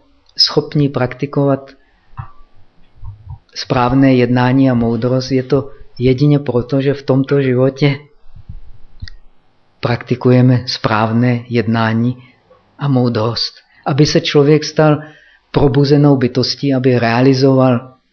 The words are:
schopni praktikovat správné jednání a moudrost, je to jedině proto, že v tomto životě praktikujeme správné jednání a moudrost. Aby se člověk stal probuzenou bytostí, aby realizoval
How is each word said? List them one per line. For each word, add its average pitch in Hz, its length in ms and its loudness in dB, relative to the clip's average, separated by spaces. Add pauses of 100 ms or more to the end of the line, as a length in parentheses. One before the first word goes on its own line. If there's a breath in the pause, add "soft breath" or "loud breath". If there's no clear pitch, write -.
(380)
schopni 147 500 0
praktikovat 135 840 -2 (1800)
správné 131 600 2
jednání 123 560 2
a 123 40 0
moudrost, 120 580 -2
je 127 100 0
to 127 280 -2 (300 loud breath)
jedině 131 380 2
proto, 131 420 -2
že 135 140 -2
v - 80 -10
tomto 135 400 0
životě 131 560 0 (1800)
praktikujeme 127 840 0
správné 117 840 -2
jednání 113 680 -2 (640 soft breath)
a 147 100 -4
moudrost. 117 680 -2 (320 soft breath)
Aby 151 200 2
se 165 140 0
člověk 151 440 2
stal 151 380 0 (480 loud breath)
probuzenou 143 640 2
bytostí, 127 580 -2
aby 127 240 2
realizoval 131 960 2 (180)